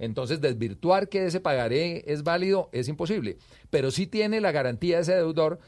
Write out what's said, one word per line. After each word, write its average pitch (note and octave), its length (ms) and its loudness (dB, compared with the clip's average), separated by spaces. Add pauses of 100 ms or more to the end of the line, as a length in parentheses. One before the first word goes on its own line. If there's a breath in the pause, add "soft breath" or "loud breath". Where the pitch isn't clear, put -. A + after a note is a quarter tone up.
Entonces... B2 400 -4
desvirtuar C#3 680 2
que F#3+ 160 -2
ese F3+ 160 -2
pagaré D3 640 0 (100)
es D3 120 -4
válido F3+ 480 0
es A#2+ 160 -2
imposible. D#3 500 -4 (320 loud breath)
Pero C3+ 220 2
sí F#3 160 0
tiene G#3+ 320 0
la G3+ 100 2
garantía C#3+ 480 0
ese F3 160 2
deudor D#3+ 540 2